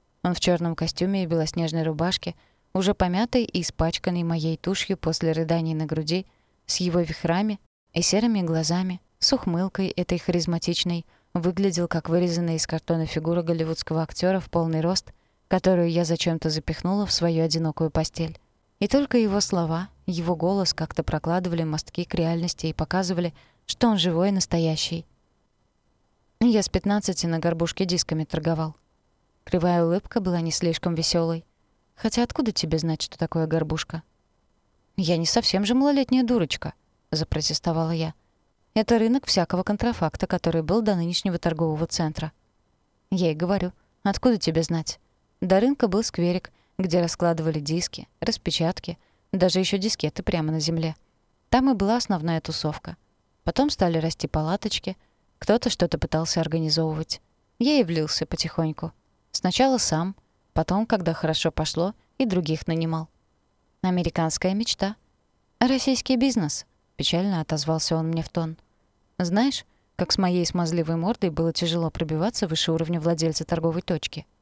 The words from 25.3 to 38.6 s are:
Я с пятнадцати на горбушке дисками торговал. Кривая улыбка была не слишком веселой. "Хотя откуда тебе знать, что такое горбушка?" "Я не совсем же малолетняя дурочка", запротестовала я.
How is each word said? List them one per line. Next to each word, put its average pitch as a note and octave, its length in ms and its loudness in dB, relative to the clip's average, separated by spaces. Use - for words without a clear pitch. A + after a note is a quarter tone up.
Я A3 220 6
с - 60 -2
пятнадцати G3 580 0
на E3 140 0
горбушке E3+ 440 0
дисками E3+ 380 -2
торговал. D#3+ 540 -2
Кривая F3 420 2
улыбка F3+ 360 0
была F3 200 0
не E3 120 -2
слишком E3+ 420 -2
веселой. E3 500 0
"Хотя A#3 260 0
откуда A#3 300 0
тебе D#3+ 260 -2
знать, D#3+ 240 -2
что - 160 -8
такое D#3+ 300 -2
горбушка?" D#3+ 560 -4
"Я E3+ 200 2
не E3 100 0
совсем G3+ 400 0
же A#3+ 80 2
малолетняя C4+ 480 4
дурочка", A3 520 0
запротестовала D#3+ 800 -2
я. D#3+ 240 -2